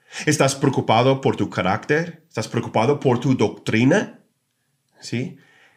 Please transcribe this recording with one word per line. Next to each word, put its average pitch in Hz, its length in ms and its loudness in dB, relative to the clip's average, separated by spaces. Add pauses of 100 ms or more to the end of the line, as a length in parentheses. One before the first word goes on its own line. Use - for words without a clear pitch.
(260)
¿Estás 139 300 2
preocupado 131 680 2
por 110 140 0
tu 101 140 -4
carácter? 147 800 -4
¿Estás - 200 -8
preocupado 120 520 0
por 123 200 2
tu 135 160 0
doctrina? 123 840 0 (760)
¿Sí? 123 380 -8 (400)